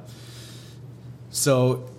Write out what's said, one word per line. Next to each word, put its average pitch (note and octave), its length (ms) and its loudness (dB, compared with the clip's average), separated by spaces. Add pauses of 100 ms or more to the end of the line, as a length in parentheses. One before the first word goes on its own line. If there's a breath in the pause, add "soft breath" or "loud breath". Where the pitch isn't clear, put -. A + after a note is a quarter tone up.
(1300 loud breath)
so, B2+ 580 4 (100)